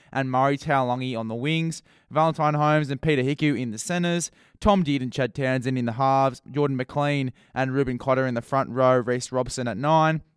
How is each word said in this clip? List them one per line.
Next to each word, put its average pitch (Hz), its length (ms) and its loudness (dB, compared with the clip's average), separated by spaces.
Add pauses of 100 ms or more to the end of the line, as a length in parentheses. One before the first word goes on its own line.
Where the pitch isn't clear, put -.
(140)
and 131 180 -2
Murray 139 260 2
Taulagi 127 600 -2
on 113 100 -6
the 113 80 -6
wings, 160 480 -2 (260)
Valentine 156 460 0
Holmes 151 340 2
and 135 120 -6
Peter 151 200 2
Hiku 143 360 0
in 120 140 -4
the 107 60 -8
centres, 175 540 -2 (280)
Tom 202 240 4
Dearden 139 200 -2
and 123 100 -6
Chad 123 200 -2
Townsend 131 440 -2
in 120 80 -2
the 113 80 -2
halves, 135 480 2 (100)
Jordan 139 240 0
McLean 139 560 -2 (220)
and 131 200 -2
Ruben 127 240 0
Cotter 131 300 2
in 123 60 -2
the 117 80 -2
front 135 300 -2
row, 127 260 4
Reece 123 340 -2
Robson 127 360 -4
at 110 100 -4
nine 156 440 2 (160)